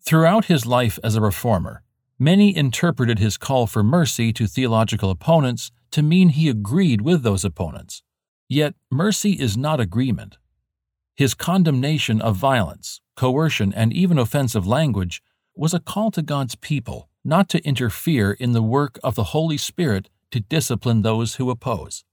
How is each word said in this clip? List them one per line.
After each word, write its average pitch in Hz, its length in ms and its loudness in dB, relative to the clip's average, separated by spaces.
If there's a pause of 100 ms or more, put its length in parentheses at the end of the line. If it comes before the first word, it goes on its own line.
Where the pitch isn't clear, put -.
Throughout 165 440 4
his 143 200 2
life 123 380 0
as 110 120 0
a 110 60 2
reformer, 101 640 -2 (340)
many 190 380 4
interpreted 127 640 0
his 104 180 0
call 127 300 0
for 107 160 0
mercy 120 500 2
to 113 140 -2
theological 110 640 0
opponents 131 600 0 (200)
to 151 100 -2
mean 175 280 4
he 151 200 2
agreed 117 520 0
with 156 200 2
those 104 240 0
opponents. - 560 -8 (460)
Yet 147 280 0 (140)
mercy 196 440 0
is 113 240 -2
not 147 220 -2
agreement. 113 580 -2 (760)
His 135 200 2
condemnation 147 840 0
of 107 160 0
violence, 117 640 -2 (140)
coercion, 127 580 0
and 113 200 0
even 175 240 2
offensive 117 480 0
language 101 560 -2 (320)
was 160 220 -2
a 170 60 -2
call 214 300 -4
to 170 120 -4
God's 143 320 -6
people - 540 -8 (140)
not 170 260 0
to 165 140 -2
interfere 123 680 0
in 123 220 -2
the 113 100 2
work 135 400 0
of 131 100 -2
the - 220 -4
Holy 156 220 0
Spirit 113 520 -4 (220)
to 123 80 -4
discipline 120 640 0
those 113 320 0
who 127 160 -4
oppose. - 600 -8